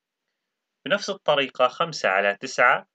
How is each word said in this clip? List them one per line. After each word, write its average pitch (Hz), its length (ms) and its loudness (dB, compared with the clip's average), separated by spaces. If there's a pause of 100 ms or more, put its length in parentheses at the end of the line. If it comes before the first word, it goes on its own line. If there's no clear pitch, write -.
(840)
بنفس 196 240 -2
الطريقة 139 580 0
خمسة 160 420 -4
على 101 260 2
تسعة 131 600 0